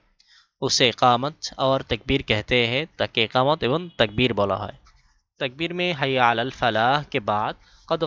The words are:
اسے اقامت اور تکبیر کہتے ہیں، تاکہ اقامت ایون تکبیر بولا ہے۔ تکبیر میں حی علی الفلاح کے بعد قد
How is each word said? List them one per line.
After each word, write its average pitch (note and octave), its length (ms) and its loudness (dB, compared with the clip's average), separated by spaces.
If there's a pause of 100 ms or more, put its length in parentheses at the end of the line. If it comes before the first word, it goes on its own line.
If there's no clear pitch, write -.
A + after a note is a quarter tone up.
(600)
اسے C3 280 2
اقامت B2 440 2 (240)
اور C3+ 240 0
تکبیر C3+ 400 -4
کہتے A#2 460 0
ہیں، C3+ 180 -2 (120)
تاکہ A2 260 0
اقامت C3+ 400 0
ایون D#3+ 260 -2
تکبیر A#2 440 0
بولا G2+ 320 0
ہے۔ - 220 -14 (520)
تکبیر D3 340 -6
میں F3+ 280 -2
حی C3+ 160 0
علی A#2+ 220 2
الفلاح B2 640 0
کے C#3 160 -4
بعد G#2+ 340 -2 (320)
قد E3 220 -2